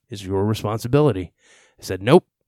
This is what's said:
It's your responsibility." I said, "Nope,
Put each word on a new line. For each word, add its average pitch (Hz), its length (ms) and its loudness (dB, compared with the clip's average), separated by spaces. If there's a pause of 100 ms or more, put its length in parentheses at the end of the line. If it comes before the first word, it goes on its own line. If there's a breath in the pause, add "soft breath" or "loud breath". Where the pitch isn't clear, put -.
It's 98 140 -14
your 98 220 -2
responsibility." 110 880 -2 (460 soft breath)
I - 40 -20
said, 92 200 -8
"Nope, 143 240 4 (200)